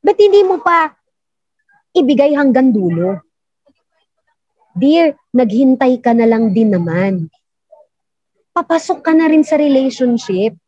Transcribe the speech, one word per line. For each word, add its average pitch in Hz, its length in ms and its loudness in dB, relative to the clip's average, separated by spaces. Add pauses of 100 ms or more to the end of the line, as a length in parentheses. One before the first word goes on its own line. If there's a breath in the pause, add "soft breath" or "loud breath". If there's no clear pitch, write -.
Ba't - 160 0
hindi 403 240 4
mo 370 160 -2
pa 330 320 -2 (1040)
ibigay 285 400 2
hanggang 262 400 2
dulo? 180 480 -4 (1500)
Dear, 302 400 2 (160)
naghintay 254 720 0
ka 240 80 0
na 233 160 2
lang 226 240 0
din 214 240 0
naman. 175 560 -4 (1200)
Papasok 330 480 -4
ka 320 160 -2
na 320 160 2
rin 311 160 2
sa 311 80 -2
relationship. 247 1120 -2